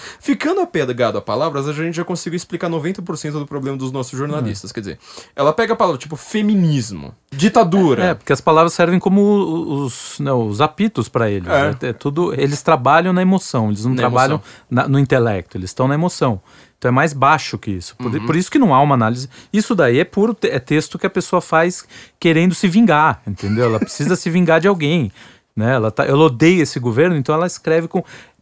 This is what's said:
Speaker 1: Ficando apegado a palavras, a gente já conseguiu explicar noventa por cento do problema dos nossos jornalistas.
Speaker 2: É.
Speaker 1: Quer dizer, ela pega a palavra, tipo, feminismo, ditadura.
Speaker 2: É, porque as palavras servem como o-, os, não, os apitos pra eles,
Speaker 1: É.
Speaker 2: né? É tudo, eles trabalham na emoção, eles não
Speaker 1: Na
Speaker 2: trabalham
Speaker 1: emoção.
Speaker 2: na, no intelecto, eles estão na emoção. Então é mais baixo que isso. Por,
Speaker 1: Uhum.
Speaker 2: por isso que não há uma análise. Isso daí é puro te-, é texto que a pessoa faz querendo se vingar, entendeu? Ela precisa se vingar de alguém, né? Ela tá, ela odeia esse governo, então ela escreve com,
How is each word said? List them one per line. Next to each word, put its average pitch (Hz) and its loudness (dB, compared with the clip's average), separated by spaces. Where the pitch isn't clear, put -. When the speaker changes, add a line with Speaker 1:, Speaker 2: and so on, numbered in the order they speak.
Speaker 1:
Ficando 320 -2
apegado 123 -2
a 101 -6
palavras, 139 -4
a 151 -6
gente 165 -6
já 170 -4
conseguiu 175 -6
explicar 175 -6
noventa 165 -4
por 175 -8
cento 151 -8
do 147 -6
problema 139 -6
dos 131 -8
nossos 131 -8
jornalistas. 127 -6
Speaker 2:
É. - -18
Speaker 1:
Quer 117 -10
dizer, 98 -10
ela 143 2
pega 226 0
a - 0
palavra, 170 0
tipo, 151 -12
feminismo, 147 -2
ditadura. 175 4
Speaker 2:
É, 180 2
porque - -4
as 135 2
palavras 165 4
servem 175 2
como 190 2
o-, 170 0
os, - -10
não, 127 0
os 104 -2
apitos 156 -2
pra 113 0
eles, 98 -4
Speaker 1:
É. 147 2
Speaker 2:
né? 135 -6
É 127 -4
tudo, 156 -4
eles 143 -2
trabalham 160 2
na 180 2
emoção, 185 0
eles 104 -4
não 123 0
Speaker 1:
Na 127 -2
Speaker 2:
trabalham 123 2
Speaker 1:
emoção. - -12
Speaker 2:
na, 127 0
no 139 2
intelecto, 117 0
eles 92 -10
estão 127 -2
na 139 0
emoção. 147 -2
Então - -4
é 123 2
mais 147 2
baixo 143 0
que - -8
isso. 90 -10
Por, 123 -6
Speaker 1:
Uhum. 104 -6
Speaker 2:
por 156 0
isso 185 -2
que 302 0
não 202 4
há 131 6
uma 143 4
análise. 120 0
Isso 214 0
daí 131 4
é - 2
puro 220 0
te-, 202 -4
é 139 -2
texto 151 -2
que 196 -4
a - 0
pessoa - -2
faz 175 -2
querendo 170 2
se 196 0
vingar, 160 4
entendeu? 104 -2
Ela 110 0
precisa 151 -2
se 175 -6
vingar 165 4
de 180 2
alguém, 156 0
né? 113 0
Ela 110 0
tá, - -2
ela 143 4
odeia 156 4
esse 135 -4
governo, 131 0
então 143 -2
ela 170 -2
escreve 165 -2
com, 185 -2